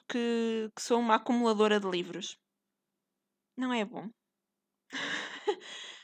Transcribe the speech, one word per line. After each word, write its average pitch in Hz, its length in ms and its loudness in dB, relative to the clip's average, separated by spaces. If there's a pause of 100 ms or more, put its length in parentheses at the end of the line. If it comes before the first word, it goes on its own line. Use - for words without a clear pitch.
que, 233 680 0
que - 60 -12
sou 240 180 2
uma 233 160 4
acumuladora 220 640 4
de 196 100 0
livros. 175 480 -4 (1200)
Não 254 160 -2
é 226 100 0
bom. 196 280 -8 (800)
<laughs> - 1040 -8 (100)